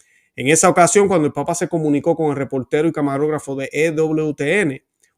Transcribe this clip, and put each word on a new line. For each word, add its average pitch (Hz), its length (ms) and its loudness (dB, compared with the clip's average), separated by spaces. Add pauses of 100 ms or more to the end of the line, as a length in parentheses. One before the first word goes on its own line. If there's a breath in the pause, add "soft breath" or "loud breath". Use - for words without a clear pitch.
(360 soft breath)
En 127 120 -2
esa 160 200 4
ocasión, 185 400 4
cuando 165 200 2
el - 40 -2
Papa 143 220 -4
se 170 140 -4
comunicó 156 480 0
con 156 160 -2
el 139 40 -2
reportero 139 520 -2
y 156 40 0
camarógrafo 143 640 -2
de 135 160 -6
E 156 200 0
W 156 420 -2
T 160 280 -2
N, 139 220 -4 (340)